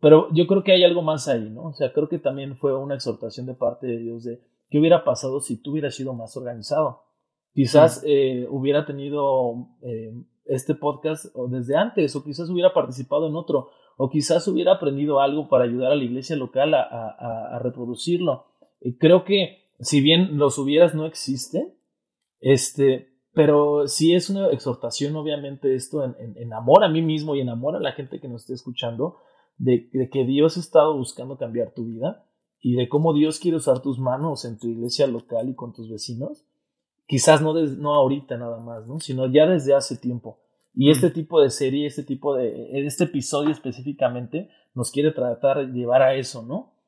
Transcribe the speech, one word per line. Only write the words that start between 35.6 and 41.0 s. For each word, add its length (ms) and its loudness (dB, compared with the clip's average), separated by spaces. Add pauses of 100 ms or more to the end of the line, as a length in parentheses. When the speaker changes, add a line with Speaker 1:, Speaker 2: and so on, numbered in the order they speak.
Speaker 1:
tus 180 -16
vecinos. 540 -12 (600)
Quizás 360 4
no 120 0
des-, 240 -2
no 160 -2
ahorita 420 2
nada 240 -10
más, 260 -14
¿no? 140 -10
Sino 320 -4
ya 140 8
desde 280 2
hace 220 0
tiempo. 440 -8 (340)
Y 140 4
Speaker 2:
Mm. 20 8
Speaker 1:
este 200 4